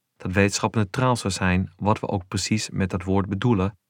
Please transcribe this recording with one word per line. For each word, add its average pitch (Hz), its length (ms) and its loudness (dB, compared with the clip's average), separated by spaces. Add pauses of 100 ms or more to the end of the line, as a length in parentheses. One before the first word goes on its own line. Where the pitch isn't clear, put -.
(160)
dat - 160 -8
wetenschap 101 420 2
neutraal 123 420 0
zou 98 160 -2
zijn, 92 440 0
wat 104 240 0
we - 80 -8
ook 92 200 -4
precies - 420 -2
met 95 200 -2
dat 90 120 -4
woord 95 260 0
bedoelen, 98 500 0 (120)